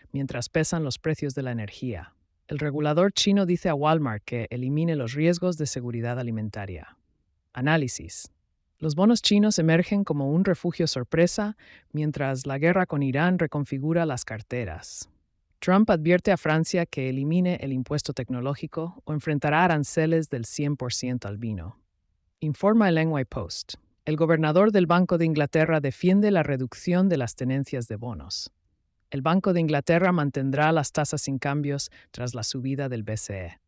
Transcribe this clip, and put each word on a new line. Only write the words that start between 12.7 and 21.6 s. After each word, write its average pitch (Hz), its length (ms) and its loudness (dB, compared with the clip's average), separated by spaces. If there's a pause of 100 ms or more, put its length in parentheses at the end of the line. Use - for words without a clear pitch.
con 143 160 -2
Irán 151 360 2
reconfigura 151 680 0
las 131 180 -4
carteras. 110 840 -10 (480)
Trump 202 320 4
advierte 180 420 4
a 170 60 2
Francia 160 480 0
que 131 240 -4
elimine 165 500 0
el 139 140 -6
impuesto 135 400 -4
tecnológico 139 920 -6
o 151 80 -8
enfrentará 151 500 0
aranceles 160 680 2
del 117 160 -6
cien 143 300 -4
por 123 180 -6
ciento 127 340 -6
al 101 80 -8
vino. 104 420 -8 (600)